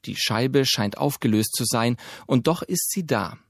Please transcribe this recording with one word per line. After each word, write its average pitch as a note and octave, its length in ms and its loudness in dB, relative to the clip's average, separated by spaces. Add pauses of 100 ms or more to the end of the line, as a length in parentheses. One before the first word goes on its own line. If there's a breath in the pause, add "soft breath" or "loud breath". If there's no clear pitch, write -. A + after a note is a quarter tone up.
Die - 100 -8
Scheibe C3 520 2
scheint G#2 320 0
aufgelöst A2 560 2
zu B2 100 -2
sein, A#2 320 2 (300 loud breath)
und C3 220 2
doch E3+ 120 2
ist - 300 -4
sie F3+ 160 -4
da G#2 320 -2 (120)